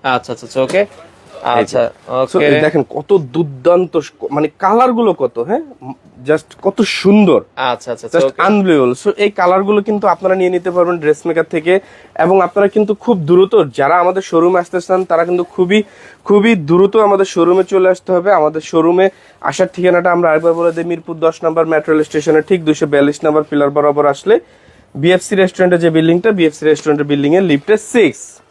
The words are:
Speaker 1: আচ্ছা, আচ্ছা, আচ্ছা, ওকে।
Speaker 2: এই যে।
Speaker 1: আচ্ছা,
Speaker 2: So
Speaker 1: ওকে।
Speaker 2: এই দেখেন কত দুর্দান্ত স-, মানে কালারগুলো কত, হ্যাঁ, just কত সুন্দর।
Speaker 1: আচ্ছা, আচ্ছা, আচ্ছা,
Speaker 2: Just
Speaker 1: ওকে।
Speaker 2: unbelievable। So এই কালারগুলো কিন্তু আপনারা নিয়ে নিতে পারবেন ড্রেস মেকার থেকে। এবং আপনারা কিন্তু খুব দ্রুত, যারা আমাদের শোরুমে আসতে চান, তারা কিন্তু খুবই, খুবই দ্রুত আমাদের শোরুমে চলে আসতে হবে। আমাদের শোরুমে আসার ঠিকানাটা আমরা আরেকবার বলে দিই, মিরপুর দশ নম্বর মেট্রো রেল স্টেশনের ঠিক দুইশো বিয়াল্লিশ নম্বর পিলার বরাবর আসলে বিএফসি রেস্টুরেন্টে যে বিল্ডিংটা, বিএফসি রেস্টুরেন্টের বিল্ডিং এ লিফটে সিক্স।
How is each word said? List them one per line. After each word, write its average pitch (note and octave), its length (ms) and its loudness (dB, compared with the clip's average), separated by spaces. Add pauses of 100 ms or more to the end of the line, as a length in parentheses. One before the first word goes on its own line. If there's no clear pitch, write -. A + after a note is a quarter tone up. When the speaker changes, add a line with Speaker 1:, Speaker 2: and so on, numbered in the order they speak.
Speaker 1:
আচ্ছা, B2+ 300 -4
আচ্ছা, A#2 140 -14
আচ্ছা, C3 160 -4
ওকে। D3+ 160 -2
Speaker 2:
এই - 760 -6
যে। A#2+ 60 2
Speaker 1:
আচ্ছা, A#2+ 220 -2 (480)
Speaker 2:
So - 60 -6
Speaker 1:
ওকে। D3 100 2
Speaker 2:
এই D3 140 2
দেখেন D3+ 220 0 (140)
কত D3+ 140 -10 (240)
দুর্দান্ত E3 640 -2
স-, D3 160 -4 (180)
মানে D3+ 180 -2 (100)
কালারগুলো A3+ 560 0
কত, B2+ 240 -4
হ্যাঁ, F#3+ 240 -4 (680)
just D3+ 200 -2 (140)
কত G3 200 -2
সুন্দর। G3 580 2 (160)
Speaker 1:
আচ্ছা, B2+ 360 -6
আচ্ছা, A#2 140 -12
আচ্ছা, A2+ 120 -2
Speaker 2:
Just C3+ 120 2
Speaker 1:
ওকে। - 180 -6
Speaker 2:
unbelievable। D#3+ 560 2
So G#3 120 0
এই G#3 140 0
কালারগুলো G3 520 0
কিন্তু G#3 320 -4
আপনারা F#3+ 200 -2
নিয়ে F#3 160 0
নিতে F3+ 200 -4
পারবেন F3 280 0
ড্রেস D3+ 280 0
মেকার E3 240 0
থেকে। F3 300 0 (440)
এবং F3+ 120 2 (100)
আপনারা G3+ 220 0
কিন্তু G#3 260 0
খুব A3+ 220 -2 (140)
দ্রুত, F#3+ 240 4 (240)
যারা D3 200 2
আমাদের F#3 240 0
শোরুমে F3 400 0
আসতে F3+ 180 -6
চান, F#3 240 -2
তারা E3+ 200 0
কিন্তু F3 200 -2
খুবই, F#3+ 380 -2 (420)
খুবই G#3 300 2
দ্রুত F3+ 420 0
আমাদের G3+ 280 2
শোরুমে F#3 400 0
চলে F#3 240 0
আসতে F#3 240 -2
হবে। F3+ 200 0
আমাদের D#3 280 0
শোরুমে E3+ 460 0 (340)
আসার D#3+ 340 -2
ঠিকানাটা F3 380 0
আমরা F3 180 0
আরেকবার D#3+ 220 2
বলে E3+ 200 0
দিই, E3 120 -6
মিরপুর E3+ 320 -8 (100)
দশ D#3+ 180 0
নম্বর E3 220 0
মেট্রো D#3+ 260 -2
রেল D#3 120 2
স্টেশনের D#3 440 0
ঠিক F3+ 160 -2
দুইশো D#3 220 0
বিয়াল্লিশ C#3+ 380 0
নম্বর D3+ 180 0
পিলার C#3+ 280 -2
বরাবর D3 360 0
আসলে D3 280 0 (600)
বিএফসি F3 400 0
রেস্টুরেন্টে F3+ 440 0
যে E3+ 120 2
বিল্ডিংটা, E3 400 2
বিএফসি E3 340 -2
রেস্টুরেন্টের D3 420 0
বিল্ডিং C#3+ 320 0
এ - 20 4
লিফটে F3 360 0 (160)
সিক্স। G3 280 2 (300)